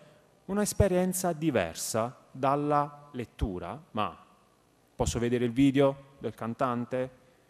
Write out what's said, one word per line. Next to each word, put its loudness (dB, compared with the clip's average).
un'esperienza 0
diversa 0
dalla 0
lettura, -6
ma -2
posso -2
vedere 0
il -2
video 4
del -8
cantante, -4